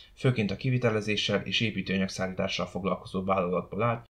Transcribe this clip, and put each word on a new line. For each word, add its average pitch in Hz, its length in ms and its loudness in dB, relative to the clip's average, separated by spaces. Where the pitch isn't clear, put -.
főként 113 360 2
a 98 40 -4
kivitelezéssel 107 840 2
és - 180 -2
építőanyagszállítással 95 1080 -2
foglalkozó 92 580 -4
vállalatból 92 600 0
állt, 117 280 0